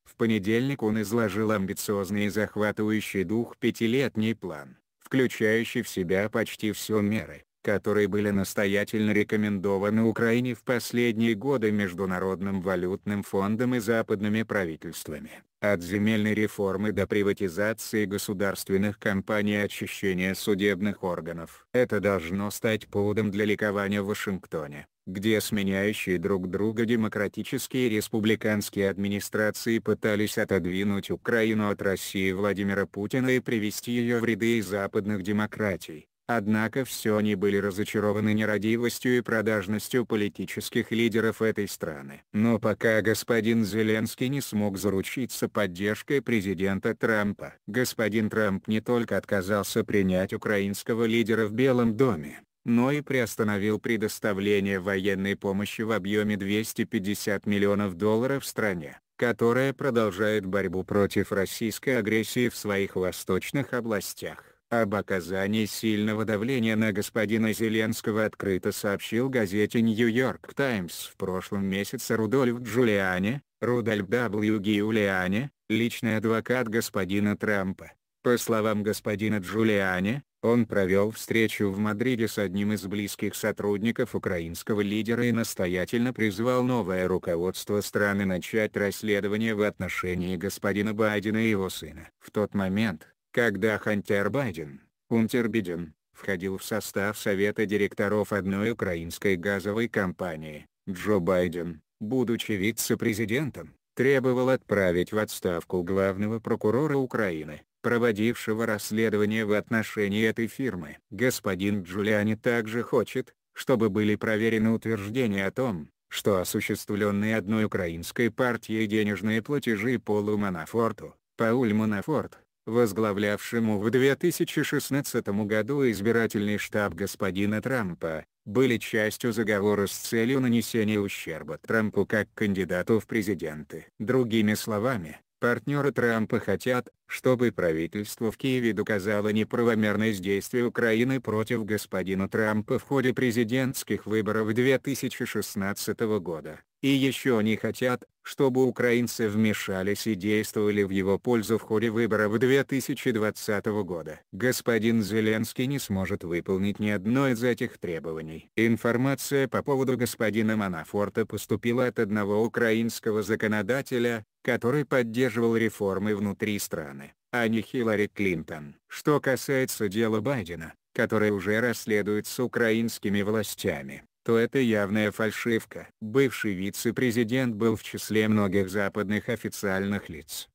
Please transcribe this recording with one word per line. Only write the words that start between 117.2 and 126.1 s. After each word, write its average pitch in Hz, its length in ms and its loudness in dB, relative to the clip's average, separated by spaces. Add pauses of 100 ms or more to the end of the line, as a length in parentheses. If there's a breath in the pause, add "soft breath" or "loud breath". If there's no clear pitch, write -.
одной 110 280 0
украинской 92 640 -2
партией 113 560 0
денежные 107 560 0
платежи 123 560 -2
Полу 104 400 0
Манафорту, 104 800 -2 (200)
Пауль 117 380 2
Манафорт, 107 640 -2 (280)
возглавлявшему 107 1120 0
в 107 120 0
две 131 260 4
тысячи 170 460 0
шестнадцатом 127 840 -2
году 110 440 0
избирательный 104 640 2